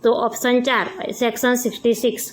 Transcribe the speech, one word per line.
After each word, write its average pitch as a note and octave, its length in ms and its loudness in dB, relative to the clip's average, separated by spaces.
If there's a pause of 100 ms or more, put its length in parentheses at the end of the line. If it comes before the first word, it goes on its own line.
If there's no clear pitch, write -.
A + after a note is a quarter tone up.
તો A3+ 80 4 (140)
ઓપ્શન B3 320 0 (100)
ચાર, A3+ 200 2 (340)
સેક્શન A#3+ 360 0
સિક્સટી A#3 380 0
સિક્સ. - 380 -2